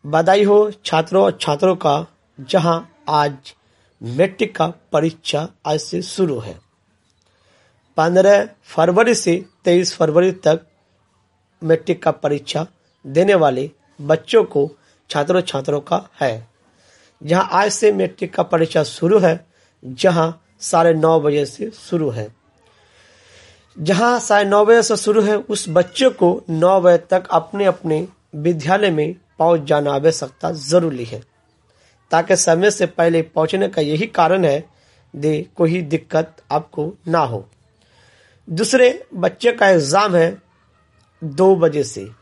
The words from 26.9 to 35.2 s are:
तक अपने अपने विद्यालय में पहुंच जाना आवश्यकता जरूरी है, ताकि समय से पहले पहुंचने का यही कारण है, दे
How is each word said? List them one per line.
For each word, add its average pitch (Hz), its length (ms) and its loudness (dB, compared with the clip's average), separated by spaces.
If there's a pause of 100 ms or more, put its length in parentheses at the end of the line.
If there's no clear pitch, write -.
तक 185 220 -2
अपने 190 340 -2
अपने 170 420 -2 (280)
विद्यालय 170 560 -2
में 156 240 -4 (240)
पहुंच 165 220 2
जाना 143 320 0
आवश्यकता 151 580 -2
जरूरी 147 540 -2
है, 110 160 -14 (920)
ताकि 165 240 2
समय 175 360 2
से 196 160 -2
पहले 165 340 0
पहुंचने 165 460 -2
का 165 140 -4
यही 156 260 -2
कारण 180 380 2
है, 147 180 0 (500)
दे 151 420 -4